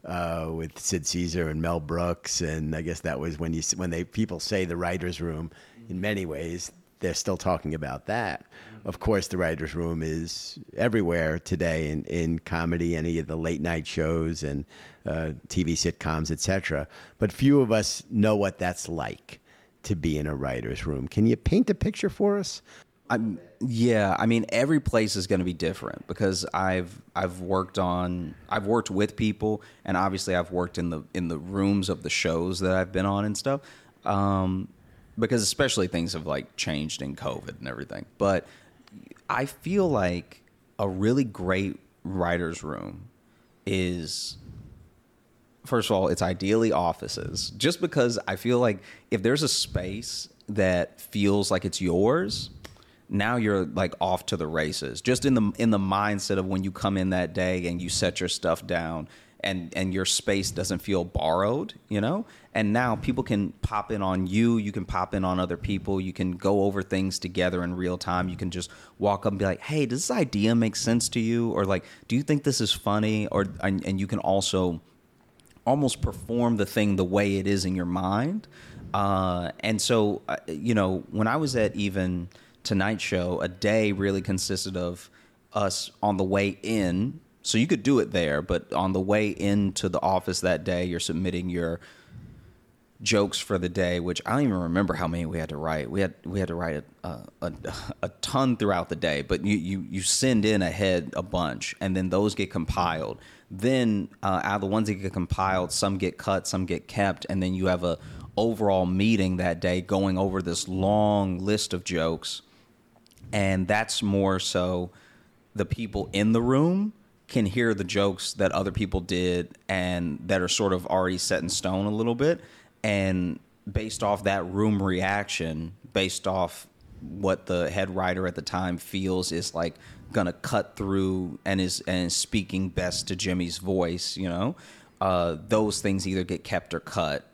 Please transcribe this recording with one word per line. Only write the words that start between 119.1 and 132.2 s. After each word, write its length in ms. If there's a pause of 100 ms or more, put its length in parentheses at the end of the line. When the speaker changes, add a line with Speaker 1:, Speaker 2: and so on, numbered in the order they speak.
Speaker 2:
and 580
that 140
are 80
sort 240
of 140
already 320
set 240
in 60
stone 380
a 40
little 240
bit. 260 (440)
And 560 (300)
based 340
off 200
that 220
room 340
reaction, 920 (200)
based 360
off 400 (320)
what 460
the 220
head 280
writer 320
at 80
the 60
time 360
feels 540
is, 220
like, 200 (380)
gonna 220
cut 420
through 680
and 160
is, 280
and 180
is 80
speaking 540